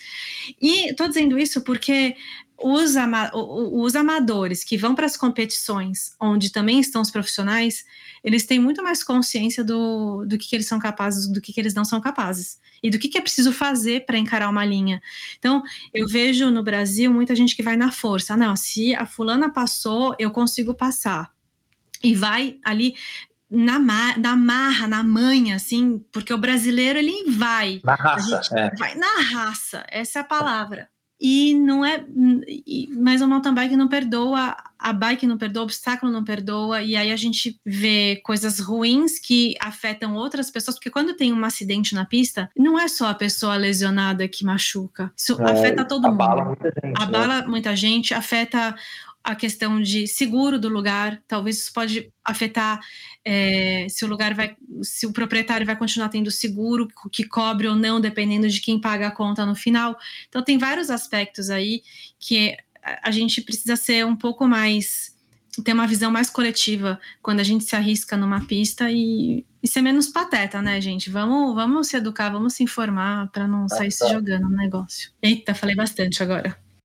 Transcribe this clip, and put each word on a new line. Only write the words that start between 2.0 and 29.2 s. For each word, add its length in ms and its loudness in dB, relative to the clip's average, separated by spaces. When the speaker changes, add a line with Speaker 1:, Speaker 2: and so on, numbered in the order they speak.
Speaker 1:
os 340 2
ama-, 380 0
o, 460 -4
o, 40 0
os 120 2
amadores 680 2
que 140 -4
vão 180 2
pras 220 0
competições, 1040 -2
onde 320 2
também 260 4
estão 220 2
os 100 0
profissionais, 760 -2
eles 220 2
têm 140 2
muito 240 2
mais 200 -2
consciência 600 0
do, 640 -2
do 100 0
que, 120 -6
que 80 -2
eles 100 -2
são 120 -2
capazes, 480 -2
do 140 -2
que, 140 -18
que 60 -2
eles 140 0
não 120 2
são 140 -2
capazes. 600 -4
E 80 2
do 80 2
que, 100 -2
que 100 -4
é 20 0
preciso 320 2
fazer 540 0
pra 120 0
encarar 300 0
uma 160 0
linha. 360 0
Então, 240 2
eu 140 -2
vejo 440 2
no 120 2
Brasil 500 2
muita 220 4
gente 220 6
que 60 -6
vai 140 2
na 160 4
força. 440 -2
"Não, 200 4
se 380 0
a 120 -2
fulana 440 0
passou, 680 -2
eu 120 0
consigo 440 0
passar." 560 -2
E 120 6
vai 500 0
ali 300 0
na 280 4
ma-, 400 4
na 180 2
marra, 500 4
na 160 0
manha, 540 4
assim, 460 0
porque 200 -4
o 60 0
brasileiro, 600 2
ele 320 0
vai. 540 0
Speaker 2:
Na 80 2
Speaker 1:
A 40 4
Speaker 2:
raça, 460 0
Speaker 1:
gente 160 -4
Speaker 2:
é. 200 2
Speaker 1:
vai 160 -4
na 220 0